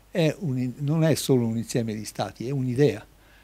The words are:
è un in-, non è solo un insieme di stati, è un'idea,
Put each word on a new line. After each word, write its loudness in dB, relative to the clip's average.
è 2
un -2
in-, -2
non 2
è 4
solo 2
un -2
insieme -2
di -8
stati, -8
è -6
un'idea, 2